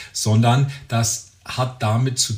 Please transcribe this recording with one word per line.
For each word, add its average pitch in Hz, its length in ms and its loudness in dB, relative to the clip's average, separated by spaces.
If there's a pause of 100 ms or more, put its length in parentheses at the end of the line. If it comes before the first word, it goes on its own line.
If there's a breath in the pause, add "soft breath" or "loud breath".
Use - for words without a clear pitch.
(140 loud breath)
sondern 120 580 2 (160 loud breath)
das - 440 -4 (120)
hat - 400 -6
damit 123 360 0
zu - 180 -2